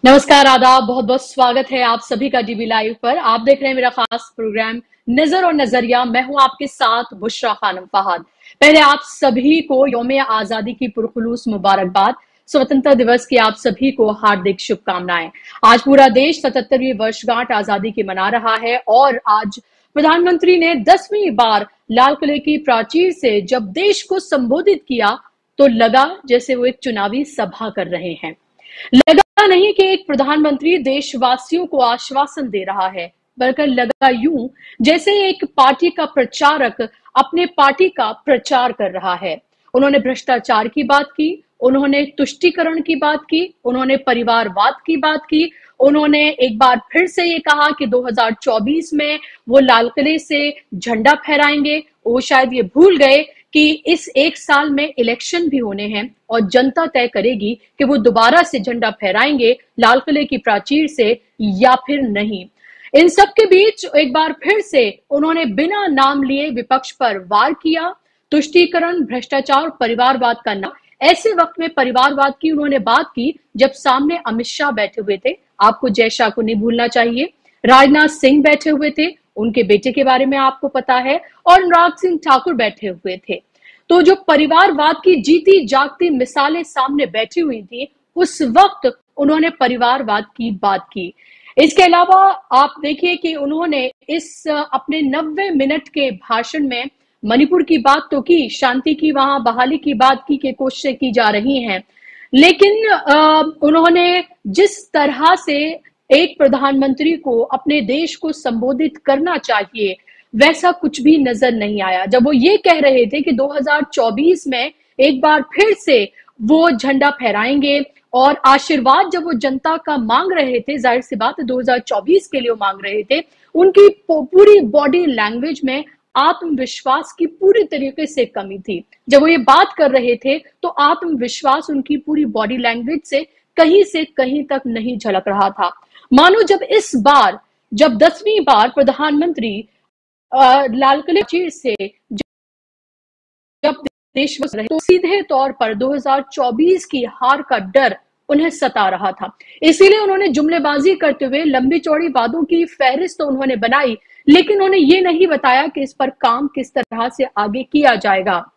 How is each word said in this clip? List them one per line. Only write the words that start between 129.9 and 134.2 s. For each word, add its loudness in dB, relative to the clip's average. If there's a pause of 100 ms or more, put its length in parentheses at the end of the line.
रहे 0
थे -4
तो -10
आत्मविश्वास -2
उनकी -4
पूरी -2
बॉडी -4
लैंग्वेज -4
से -6 (300)
कहीं 4
से -6
कहीं -4